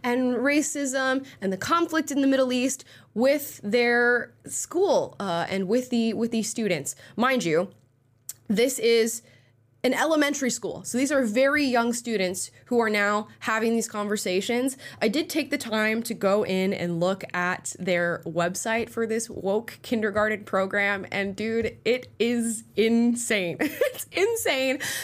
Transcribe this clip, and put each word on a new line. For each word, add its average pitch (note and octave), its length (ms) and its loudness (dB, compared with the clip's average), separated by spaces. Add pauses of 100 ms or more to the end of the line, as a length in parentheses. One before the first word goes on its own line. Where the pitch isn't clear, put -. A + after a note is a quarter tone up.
and B3 320 0
racism C4+ 920 0 (160)
and F#3+ 100 -2
the F#3+ 60 -4
conflict D#4+ 520 0
in C#4 120 0
the C4+ 40 4
Middle C4 240 4
East B3+ 360 -2 (260)
with C#4 500 2
their A#3+ 720 2 (140)
school, D4+ 760 0
uh, E3+ 300 -2
and F#3+ 180 -2
with B3 220 0
the, A3+ 240 0
with A#3 160 -2
these A3+ 180 -2
students. F#3 480 -4 (200)
Mind A#3+ 280 2
you, E3+ 240 2 (800)
this A#3+ 300 2
is A3+ 420 2 (640)
an B3+ 100 4
elementary C#4+ 560 2
school. - 320 -6
So - 160 -4
these C#4 140 2
are C#4 100 4
very C4+ 420 2
young A#3+ 280 2
students G3 580 -2 (140)
who A#3+ 160 2
are A3 100 4
now G#3 380 2 (100)
having A3+ 360 0
these A3+ 140 0
conversations. G#3+ 880 -2 (240)
I - 60 2
did D4 240 0
take D4 220 -2
the D4 40 0
time A3 460 -2
to A3+ 120 -6
go G3 300 2
in F#3+ 300 0
and F3 240 -4
look F#3 240 0 (100)
at F3+ 460 -4
their F3 480 0
website F#3 640 -2
for A3+ 160 -4
this A3 240 -4
woke G#3 520 -4
kindergarten G#3+ 600 0
program. G3+ 680 0
And G3 240 -2
dude, A3 480 -2
it B3 240 0 (100)
is A#3 460 0 (100)
insane. A3+ 840 2
<laughs> D4+ 80 0 (300)
It's - 140 -10
insane E4 680 0 (260)